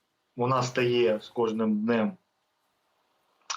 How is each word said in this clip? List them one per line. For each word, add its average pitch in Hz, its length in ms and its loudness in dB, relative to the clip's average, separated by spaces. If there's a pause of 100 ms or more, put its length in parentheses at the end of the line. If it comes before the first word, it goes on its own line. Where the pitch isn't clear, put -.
(360)
вона 127 280 0
стає 120 580 2
з - 80 -18
кожним 110 500 0
днем 107 380 0 (1400)